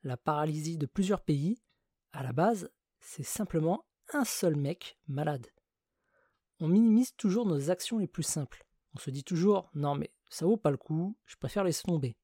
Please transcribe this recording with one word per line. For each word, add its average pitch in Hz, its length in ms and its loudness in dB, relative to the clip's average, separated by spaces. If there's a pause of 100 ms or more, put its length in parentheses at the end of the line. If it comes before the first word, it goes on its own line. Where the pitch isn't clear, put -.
la 127 160 -6
paralysie 156 640 -2
de 143 80 -2
plusieurs 190 340 0
pays, 156 400 0 (500)
à 135 120 -8
la 123 100 -6
base, 180 380 0 (280)
c'est - 240 -12
simplement 175 640 0 (280)
un 285 120 2
seul 165 300 0
mec 143 520 -4
malade. 143 400 -4 (1120)
On 160 80 -2
minimise 220 480 6
toujours 220 300 0
nos 151 240 0
actions 185 300 -2
les 185 80 -2
plus - 160 -6
simples. - 420 -6 (300)
On 131 40 -12
se 143 120 -8
dit 135 120 -6
toujours, « 185 520 2
Non 143 200 0
mais - 160 -6 (160)
ça - 180 -6
vaut 220 120 4
pas 156 140 2
le 135 60 0
coup, 175 380 -4 (100)
je - 120 -20
préfère 196 260 -2
laisser 170 200 0
tomber. » 135 400 -2